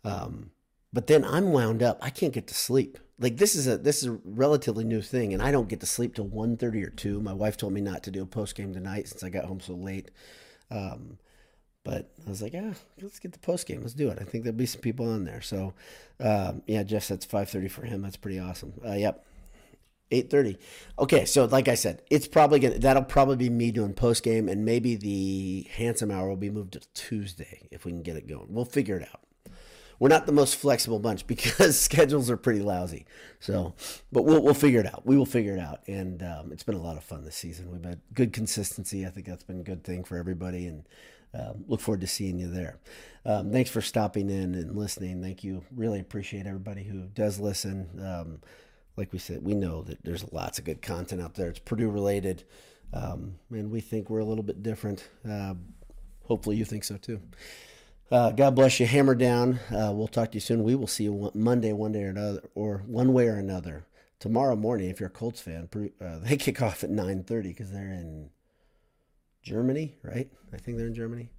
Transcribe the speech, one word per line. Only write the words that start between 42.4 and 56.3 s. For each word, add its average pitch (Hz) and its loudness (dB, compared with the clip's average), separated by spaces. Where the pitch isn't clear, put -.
there. 87 -6
Um, 101 0
thanks 127 2
for 110 -2
stopping 101 0
in 92 -2
and 85 -6
listening. 92 -6
Thank 92 -10
you. 92 -8
Really 113 -2
appreciate 98 -8
everybody 98 -8
who 98 -10
does 104 0
listen. 98 -4
Um, 85 -8
like 95 -6
we 90 -6
said, - -10
we 98 -2
know 90 -2
that - -14
there's - -8
lots 85 -6
of - -12
good 78 -8
content 87 -6
out 80 -10
there. 90 -4
It's - -10
Purdue 113 -2
related, 101 -2
um, 98 -8
and 107 -6
we 110 -4
think 107 -6
we're 110 0
a 110 0
little 110 -2
bit 101 -6
different. 107 -6
Uh, 101 -4
hopefully 107 0